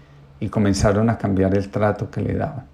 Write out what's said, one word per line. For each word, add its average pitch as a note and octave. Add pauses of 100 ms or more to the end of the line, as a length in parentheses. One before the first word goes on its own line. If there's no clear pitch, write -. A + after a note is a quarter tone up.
(400)
y G#2+
comenzaron G#2
a A2+
cambiar F#2+
el G2
trato G#2
que A2
le G2
daban. -